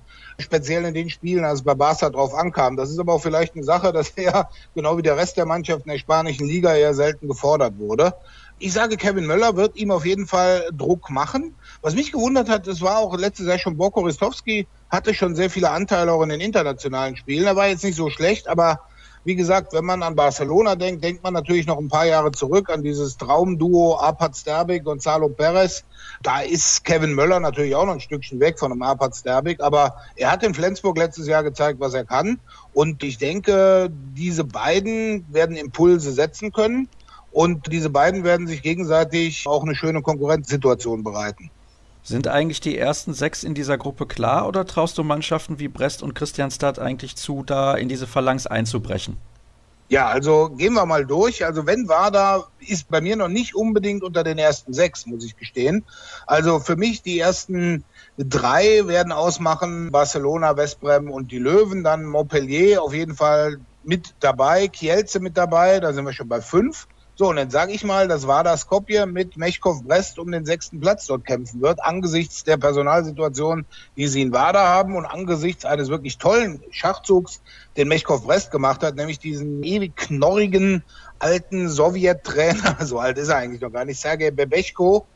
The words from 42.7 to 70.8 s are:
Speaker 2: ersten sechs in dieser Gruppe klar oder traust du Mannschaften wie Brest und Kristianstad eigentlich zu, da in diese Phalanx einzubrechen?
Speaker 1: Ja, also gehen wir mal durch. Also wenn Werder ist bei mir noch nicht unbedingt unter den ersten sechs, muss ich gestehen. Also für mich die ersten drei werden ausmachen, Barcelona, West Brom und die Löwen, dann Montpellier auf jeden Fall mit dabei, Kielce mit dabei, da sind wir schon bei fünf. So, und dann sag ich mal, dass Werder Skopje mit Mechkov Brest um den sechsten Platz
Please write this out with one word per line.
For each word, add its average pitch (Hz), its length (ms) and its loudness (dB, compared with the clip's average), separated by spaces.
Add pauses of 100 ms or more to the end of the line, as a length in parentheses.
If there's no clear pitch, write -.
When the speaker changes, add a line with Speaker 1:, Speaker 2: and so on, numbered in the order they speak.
Speaker 2:
ersten 139 360 -4
sechs 147 300 -4
in 160 100 -6
dieser 143 240 -2
Gruppe - 280 -8
klar 123 420 0
oder 185 180 -2
traust 170 320 -2
du 165 60 -2
Mannschaften 156 560 -4
wie 147 80 -6
Brest 135 340 -4
und 139 120 -8
Kristianstad 139 680 -4
eigentlich 127 380 -8
zu, 139 260 -8
da 139 320 0
in 127 140 -2
diese 131 180 -6
Phalanx 131 400 0
einzubrechen? 113 720 -4 (720)
Speaker 1:
Ja, 131 180 4
also 151 480 4
gehen 190 180 2
wir 202 120 4
mal 156 200 2
durch. 185 380 0
Also 160 220 -4
wenn 214 240 0
Werder 196 580 2 (180)
ist 180 220 -6
bei 160 140 0
mir 208 160 -2
noch 190 100 -2
nicht 220 280 -4
unbedingt 202 480 0
unter 170 200 -2
den 160 140 -4
ersten 147 360 0
sechs, - 320 0
muss 117 200 -10
ich 110 100 -14
gestehen. 135 480 -2 (440)
Also 160 340 2
für 165 160 -2
mich 220 240 -2
die 175 180 -4
ersten 175 640 -2 (340)
drei 175 720 2
werden 175 240 0
ausmachen, 170 800 -2
Barcelona, 147 640 0
West 147 240 -4
Brom 147 320 0
und 131 220 -10
die 123 60 -6
Löwen, 190 440 2
dann 156 220 0
Montpellier 151 760 2
auf 143 120 -4
jeden 160 220 -6
Fall 151 420 2 (260)
mit 170 380 -4
dabei, 147 480 2
Kielce 190 500 -2
mit 180 160 -8
dabei, 180 460 4
da 160 100 0
sind 139 140 -4
wir 135 80 -6
schon 127 160 -12
bei 120 100 -2
fünf. 220 480 0 (320)
So, 190 100 4
und 156 80 0
dann 135 120 0
sag 170 240 0
ich 208 100 -6
mal, 196 240 2
dass 147 200 -2
Werder 165 280 4
Skopje 202 520 0
mit 180 300 -6
Mechkov 170 440 -2
Brest 170 380 0
um 175 120 -10
den 165 140 -6
sechsten 165 340 -6
Platz 196 280 0